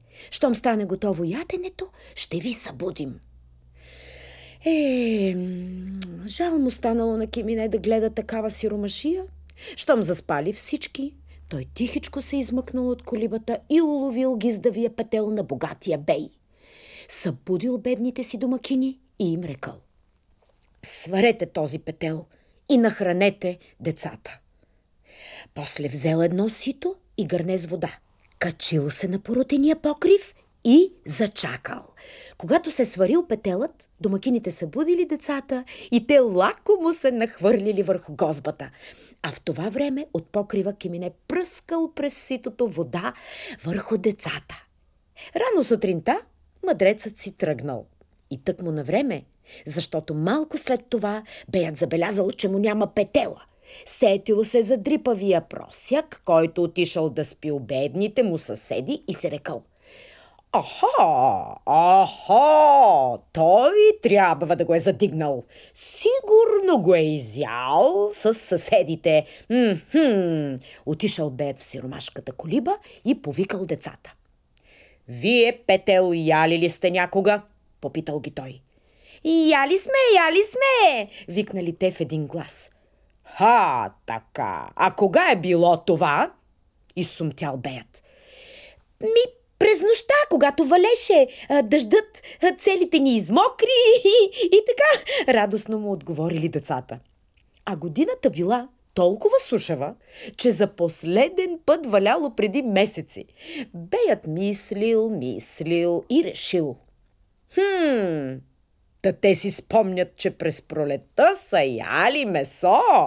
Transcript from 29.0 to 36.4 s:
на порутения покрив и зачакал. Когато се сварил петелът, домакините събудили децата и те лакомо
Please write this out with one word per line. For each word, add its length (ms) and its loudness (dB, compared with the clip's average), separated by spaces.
на 100 -4
порутения 580 0
покрив 580 2
и 280 6
зачакал. 760 -2
Когато 320 0
се 140 2
сварил 420 2
петелът, 640 -6
домакините 500 -2
събудили 540 -2
децата 600 -6
и 140 0
те 120 6
лакомо 720 2